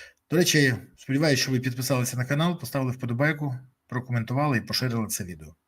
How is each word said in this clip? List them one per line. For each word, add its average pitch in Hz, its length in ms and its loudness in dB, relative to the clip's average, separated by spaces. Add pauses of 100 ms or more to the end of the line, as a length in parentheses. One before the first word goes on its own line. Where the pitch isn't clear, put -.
(300)
До 151 60 2
речі, 151 380 6 (220)
сподіваюся, 139 460 2
що 131 100 -2
ви 127 80 2
підписалися 127 560 -2
на 123 80 -2
канал, 160 360 0
поставили 135 320 -2
вподобайку, 131 680 -2 (280)
прокоментували 123 720 0
і - 20 -4
поширили 117 460 -2
це - 180 -6
відео. 80 320 -14 (120)